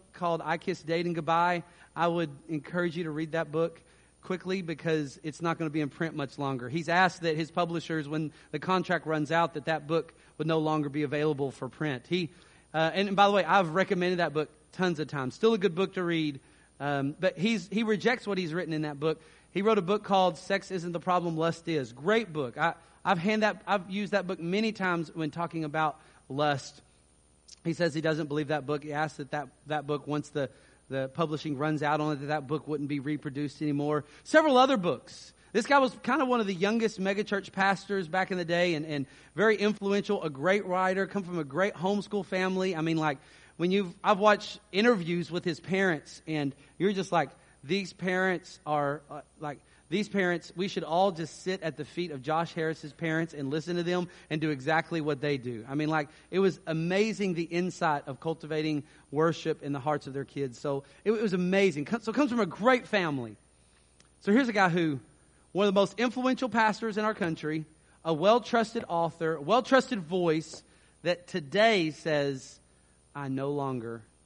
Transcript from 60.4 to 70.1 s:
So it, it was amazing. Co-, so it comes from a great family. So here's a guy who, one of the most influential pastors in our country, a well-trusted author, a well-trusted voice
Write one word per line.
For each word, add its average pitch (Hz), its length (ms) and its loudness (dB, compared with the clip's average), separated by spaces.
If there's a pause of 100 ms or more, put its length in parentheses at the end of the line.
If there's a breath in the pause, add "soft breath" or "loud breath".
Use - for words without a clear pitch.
So 139 260 -4 (200 loud breath)
it, 214 80 4
it 220 80 0
was 208 140 0
amazing. 180 500 2
Co-, 226 140 -2
so - 120 -8
it - 40 -2
comes 262 160 4
from 233 100 2
a 196 60 2
great 240 420 2
family. 143 480 -2 (840 soft breath)
So 202 100 4
here's 240 160 6
a 196 60 0
guy 190 160 6
who, 160 280 2 (540 soft breath)
one 202 160 4
of 196 60 4
the 202 40 4
most 196 220 2
influential 254 480 0
pastors 220 480 0
in 214 80 0
our 214 100 0
country, 160 520 -4 (360 soft breath)
a 165 120 0
well-trusted 220 760 2
author, 165 460 -2
a 143 80 -8
well-trusted 226 580 2
voice 165 640 0 (400 soft breath)